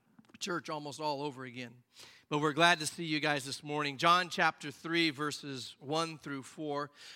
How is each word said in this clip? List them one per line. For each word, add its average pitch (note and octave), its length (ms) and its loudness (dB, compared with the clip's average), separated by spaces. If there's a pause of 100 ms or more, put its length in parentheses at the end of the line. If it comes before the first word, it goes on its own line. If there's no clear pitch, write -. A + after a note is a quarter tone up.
(380)
church E3+ 320 -4
almost D3 320 -6
all D3 200 0
over C3 220 -6
again. B2 240 -10 (640)
But D3+ 80 4
we're D3 160 4
glad E3+ 260 8
to D3+ 60 -4
see F3 180 -6
you D#3 160 0
guys D3 240 0
this C3 180 -8
morning. D3 360 -2
John E3+ 320 6
chapter D#3+ 400 2
three, E3 400 2
verses C#3 720 -6
one D#3+ 360 -2
through C#3 280 -8
four. D3 460 -6 (260)